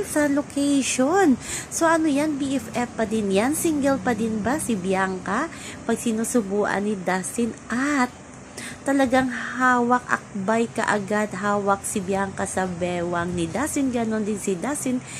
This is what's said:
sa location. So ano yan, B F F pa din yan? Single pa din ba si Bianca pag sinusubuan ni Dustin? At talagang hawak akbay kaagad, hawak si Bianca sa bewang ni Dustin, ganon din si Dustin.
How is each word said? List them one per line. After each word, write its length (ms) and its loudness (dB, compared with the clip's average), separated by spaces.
sa 160 2
location. 1120 4
So 160 0
ano 240 4
yan, 320 0
B 160 0
F 160 -4
F 240 -2
pa 80 0
din 240 0
yan? 240 4
Single 480 2
pa 160 0
din 240 -2
ba 160 0
si 160 -2
Bianca 800 0
pag 160 0
sinusubuan 800 0
ni 160 0
Dustin? 560 -2
At 400 0
talagang 460 4
hawak 800 2
akbay 640 0
kaagad, 640 0
hawak 480 0
si 160 -2
Bianca 480 -2
sa 160 0
bewang 720 -2
ni 80 0
Dustin, 480 0
ganon 320 0
din 160 -2
si 160 0
Dustin. 480 -2